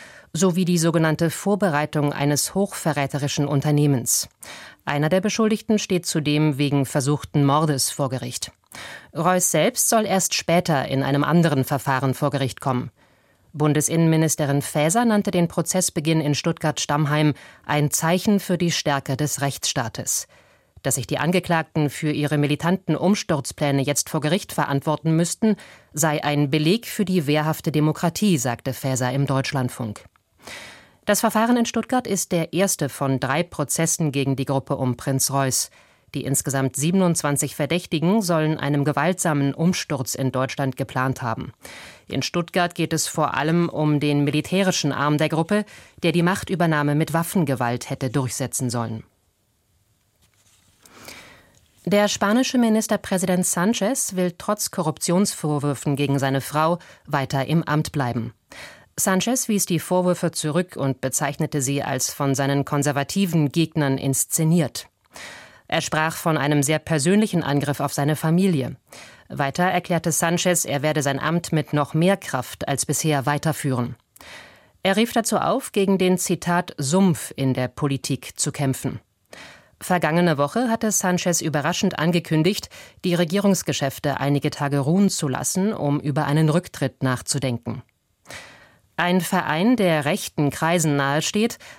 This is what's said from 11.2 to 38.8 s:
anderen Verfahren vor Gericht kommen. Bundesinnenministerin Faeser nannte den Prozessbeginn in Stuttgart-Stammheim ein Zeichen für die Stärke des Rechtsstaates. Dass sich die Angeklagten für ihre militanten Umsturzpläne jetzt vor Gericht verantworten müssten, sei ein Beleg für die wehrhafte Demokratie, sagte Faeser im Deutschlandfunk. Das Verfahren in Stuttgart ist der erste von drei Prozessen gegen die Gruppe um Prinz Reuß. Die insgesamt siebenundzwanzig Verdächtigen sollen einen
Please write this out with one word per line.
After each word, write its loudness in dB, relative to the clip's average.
anderen 4
Verfahren 0
vor 0
Gericht -2
kommen. -2
Bundesinnenministerin 2
Faeser 0
nannte 2
den 2
Prozessbeginn 0
in 0
Stuttgart-Stammheim 0
ein 2
Zeichen 2
für 0
die 0
Stärke -2
des -4
Rechtsstaates. -4
Dass 0
sich -6
die -2
Angeklagten 0
für -2
ihre 0
militanten 0
Umsturzpläne 0
jetzt -2
vor -2
Gericht -2
verantworten 0
müssten, 2
sei 0
ein 2
Beleg 2
für -2
die 2
wehrhafte 0
Demokratie, 2
sagte -4
Faeser -2
im 0
Deutschlandfunk. -2
Das 2
Verfahren 4
in 2
Stuttgart -2
ist -4
der 0
erste 0
von 0
drei 0
Prozessen -2
gegen 0
die -2
Gruppe -2
um 0
Prinz -2
Reuß. 0
Die -6
insgesamt -2
siebenundzwanzig 0
Verdächtigen 0
sollen 0
einen 0